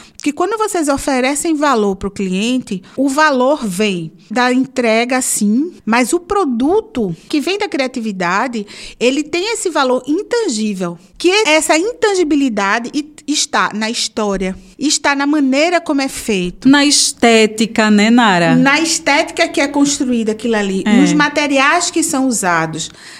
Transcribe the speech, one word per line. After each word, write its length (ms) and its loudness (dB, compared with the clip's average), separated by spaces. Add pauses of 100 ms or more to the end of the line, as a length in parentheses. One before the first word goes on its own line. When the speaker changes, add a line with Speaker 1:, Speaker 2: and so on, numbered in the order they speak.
(240)
Speaker 1:
que 80 0
quando 260 -2
vocês 300 -2
oferecem 680 -2
valor 440 0
pro 120 -6
cliente, 720 -4 (160)
o 120 0
valor 580 2
vem 460 -2 (180)
da 220 0
entrega, 680 0
sim, 520 0 (120)
mas 280 0
o 60 0
produto 960 -2 (140)
que 120 0
vem 180 -4
da 80 -4
criatividade, 1000 -4 (340)
ele 220 2
tem 320 -4
esse 160 -4
valor 380 0
intangível, 920 -2 (200)
que 120 2
essa 480 2
intangibilidade 1160 0
i-, 200 -6 (140)
está 480 -2
na 160 -4
história, 640 -4 (240)
está 340 0
na 140 -2
maneira 540 2
como 200 -2
é 60 -2
feito. 640 -2
Speaker 2:
Na 160 6
estética, 1040 2
né, 180 4
Nara? 460 4
Speaker 1:
Na 240 4
estética 680 0
que 140 -2
é 60 2
construída 640 0
aquilo 240 -2
ali, 320 -2
Speaker 2:
É. 140 6
Speaker 1:
nos 120 4
materiais 800 2
que 100 0
são 260 0
usados. 640 -2 (300)